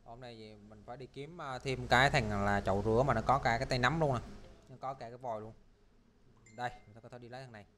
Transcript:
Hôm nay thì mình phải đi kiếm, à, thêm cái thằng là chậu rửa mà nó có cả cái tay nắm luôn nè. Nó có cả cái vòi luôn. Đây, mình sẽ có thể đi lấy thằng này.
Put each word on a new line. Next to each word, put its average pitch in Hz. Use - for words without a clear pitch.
Hôm 120
nay 120
thì 107
mình 104
phải 120
đi 131
kiếm, 160
à, 131
thêm 127
cái 131
thằng 107
là 101
chậu 98
rửa 113
mà 139
nó 113
có 127
cả 117
cái 127
tay 131
nắm 131
luôn 147
nè. 117
Nó 131
có 135
cả 120
cái 123
vòi 120
luôn. 110
Đây, 120
mình -
sẽ 113
có 120
thể 123
đi 120
lấy 127
thằng 131
này. 104